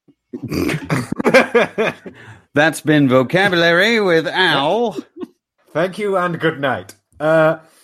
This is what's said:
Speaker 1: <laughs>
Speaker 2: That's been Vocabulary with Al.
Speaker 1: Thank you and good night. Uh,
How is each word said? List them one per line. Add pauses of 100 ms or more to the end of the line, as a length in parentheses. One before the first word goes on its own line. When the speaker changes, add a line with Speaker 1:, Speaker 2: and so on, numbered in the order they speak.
(320)
Speaker 1:
<laughs> (600)
Speaker 2:
That's
been
Vocabulary
with
Al. (720)
Speaker 1:
Thank
you
and
good
night. (240)
Uh, (260)